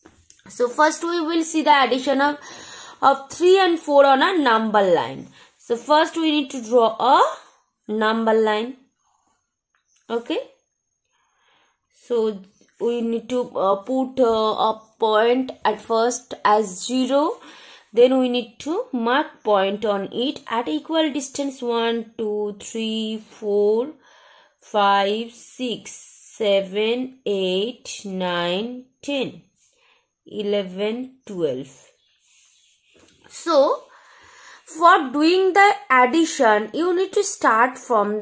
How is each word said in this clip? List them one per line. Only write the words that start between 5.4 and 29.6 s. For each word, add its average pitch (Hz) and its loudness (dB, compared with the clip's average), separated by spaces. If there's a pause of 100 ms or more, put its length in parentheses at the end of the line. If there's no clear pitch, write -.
So - -6 (160)
first 311 2
we 320 0
need 277 -2
to 262 -8 (100)
draw 233 4 (280)
a - 6 (840)
number 220 0 (120)
line। 214 -2 (1500)
Okay, 311 -6 (1600)
so 240 -4 (680)
we 233 0 (160)
need 226 -4
to, 247 0 (260)
uh, 196 2 (120)
put, 262 -2 (200)
uh, 220 0
a - 2 (340)
point 233 2 (220)
at 214 -2 (120)
first 233 0 (280)
as 214 2 (240)
zero, 262 2 (760)
then 247 8 (100)
we 254 2
need 226 -4 (160)
to 302 -4 (340)
mark 285 0 (220)
point 202 0 (120)
on 196 -4 (240)
it 294 -4 (220)
at 247 -4 (120)
equal 320 -2 (120)
distance 277 -8 (240)
one, 233 -2 (220)
two, 208 -4 (240)
three, 220 -6 (320)
four, 208 0 (920)
ফাইভ, 202 2 (360)
সিক্স, 226 -8 (500)
সেভেন, 202 0 (280)
এইট, 196 -4 (400)
নাইন, 175 -2 (400)
টেন, 262 -4 (1120)